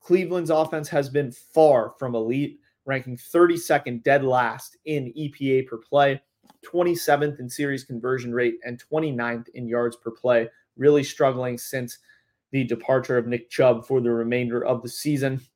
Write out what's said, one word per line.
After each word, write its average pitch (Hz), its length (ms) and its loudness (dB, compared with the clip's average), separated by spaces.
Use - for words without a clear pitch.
Cleveland's 175 500 0
offense 156 380 0
has 143 200 -2
been 135 220 -2
far 131 640 4
from 123 200 -4
elite, 123 420 -2
ranking 131 320 -6
thirty-second 160 840 2
dead 135 220 4
last 127 600 -2
in 143 320 -6
E 151 120 -6
P 139 240 -2
A 131 100 4
per 123 160 -10
play, 139 420 2
twenty-seventh 160 760 0
in 127 100 -12
series 135 360 -6
conversion 123 500 -6
rate, 120 300 0
and 120 160 -12
twenty-ninth 120 760 -4
in 123 140 -10
yards 120 280 -2
per - 140 -10
play, 117 380 2
really 143 280 4
struggling 127 520 -2
since 120 420 -10
the 135 140 0
departure 123 520 0
of 120 120 0
Nick 120 200 -6
Chubb 123 380 2
for 135 140 0
the 120 100 0
remainder 117 540 -2
of 123 180 -2
the 123 60 -12
season. 135 520 -4